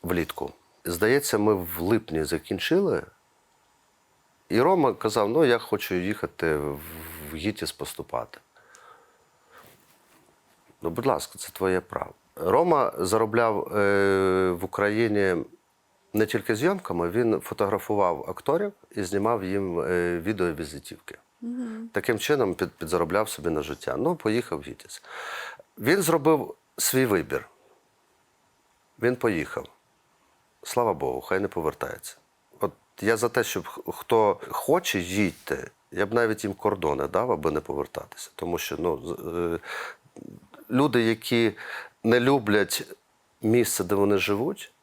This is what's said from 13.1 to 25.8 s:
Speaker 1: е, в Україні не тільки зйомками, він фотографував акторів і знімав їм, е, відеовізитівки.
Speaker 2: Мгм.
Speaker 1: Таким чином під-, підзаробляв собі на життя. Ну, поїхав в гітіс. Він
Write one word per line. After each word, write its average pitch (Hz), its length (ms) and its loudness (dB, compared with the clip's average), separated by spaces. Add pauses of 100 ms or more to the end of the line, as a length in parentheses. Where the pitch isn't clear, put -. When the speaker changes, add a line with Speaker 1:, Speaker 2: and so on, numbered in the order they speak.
Speaker 1:
е, 95 760 4 (100)
в 92 40 -4
Україні 101 720 2 (760)
не 107 140 4
тільки 110 300 -2
зйомками, 107 540 0
він 113 300 2
фотографував 98 880 0
акторів 170 440 -2 (240)
і 107 60 -2
знімав 101 420 0
їм, 92 360 -2
е, 87 380 0
відеовізитівки. 82 1000 -4 (220)
Speaker 2:
Мгм. 233 520 -8
Speaker 1:
Таким 123 260 0
чином 120 360 2
під-, 90 160 -4
підзаробляв 87 580 0
собі 78 220 -4
на 76 120 0
життя. 69 360 -6
Ну, 160 180 0
поїхав 110 420 -2
в 71 40 -10
гітіс. - 400 -16 (760)
Він 170 240 2